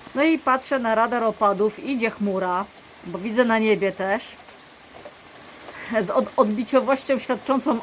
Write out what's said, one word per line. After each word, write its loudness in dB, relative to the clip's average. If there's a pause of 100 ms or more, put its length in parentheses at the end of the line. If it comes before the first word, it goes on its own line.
(160)
No 2
i 2
patrzę 0
na 0
radar 2
opadów, 0
idzie -2
chmura, -2 (400)
bo -8
widzę 0
na 2
niebie 2
też, -2 (1800)
z -2
od-, 0
odbiciowością 2
świadczącą 0